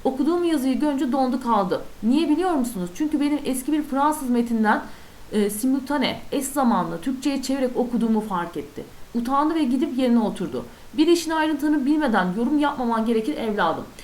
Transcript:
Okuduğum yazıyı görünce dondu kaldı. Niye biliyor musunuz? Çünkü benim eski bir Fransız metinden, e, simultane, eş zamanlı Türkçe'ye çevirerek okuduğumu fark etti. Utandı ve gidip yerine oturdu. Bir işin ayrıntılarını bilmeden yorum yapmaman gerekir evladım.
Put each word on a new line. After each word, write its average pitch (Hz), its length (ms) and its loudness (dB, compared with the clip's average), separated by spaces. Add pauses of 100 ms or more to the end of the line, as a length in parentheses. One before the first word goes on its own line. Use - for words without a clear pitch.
Okuduğum 294 400 0
yazıyı 262 360 2
görünce 285 320 0
dondu 254 320 0
kaldı. 202 380 2 (220)
Niye 285 260 4
biliyor 349 220 2
musunuz? 196 440 -2
Çünkü 302 240 0
benim 285 260 0
eski 262 260 -2
bir 302 120 0
Fransız 277 460 0
metinden, 233 540 2 (480)
e, 208 180 2
simultane, 262 720 0 (100)
eş 277 140 -2
zamanlı 185 560 0
Türkçe'ye 269 400 -2
çevirerek 262 360 -2
okuduğumu 233 440 0
fark 175 360 -6
etti. - 260 -10 (320)
Utandı 277 400 2
ve 311 80 2
gidip 254 340 0
yerine 240 220 4
oturdu. 185 460 -2 (280)
Bir 294 140 4
işin 339 240 2
ayrıntılarını 311 540 0
bilmeden 254 420 2 (100)
yorum 285 220 0
yapmaman 240 460 0
gerekir 226 320 0
evladım. 196 460 0 (200)